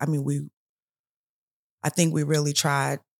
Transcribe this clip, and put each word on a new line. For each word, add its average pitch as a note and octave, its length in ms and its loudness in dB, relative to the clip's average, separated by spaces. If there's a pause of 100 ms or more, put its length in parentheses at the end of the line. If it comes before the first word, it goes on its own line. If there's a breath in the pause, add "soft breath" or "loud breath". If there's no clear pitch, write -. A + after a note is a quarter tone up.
I D3 60 -2
mean, D3 160 0
we, C#3+ 180 -2 (1400)
I D3+ 60 0
think E3 240 2
we D#3 100 0
really D3 300 0
tried C#3 460 0 (200)